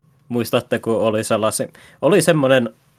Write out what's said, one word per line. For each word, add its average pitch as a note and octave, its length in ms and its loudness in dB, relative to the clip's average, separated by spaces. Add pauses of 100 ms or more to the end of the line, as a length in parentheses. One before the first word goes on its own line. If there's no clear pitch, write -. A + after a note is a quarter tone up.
(300)
muistatte, A#2+ 500 -2
kun A2+ 160 -2
oli A2 280 0
sellaisi-, A2 480 -2 (300)
oli E3 200 2
semmoinen C3+ 480 2 (280)